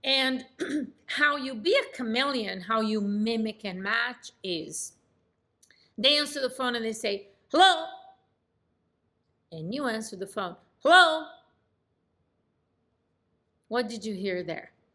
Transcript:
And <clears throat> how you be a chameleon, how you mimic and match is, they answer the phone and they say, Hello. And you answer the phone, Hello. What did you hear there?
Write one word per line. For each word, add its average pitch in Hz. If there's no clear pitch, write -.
And 262
<clears throat> 285
how 294
you 262
be 240
a -
chameleon, 233
how 220
you 220
mimic 214
and 185
match 233
is, 165
they 277
answer 294
the 254
phone 254
and 233
they 226
say, 202
Hello. 339
And 165
you 285
answer 220
the 190
phone, 190
Hello. 320
What 233
did 220
you 214
hear 185
there? -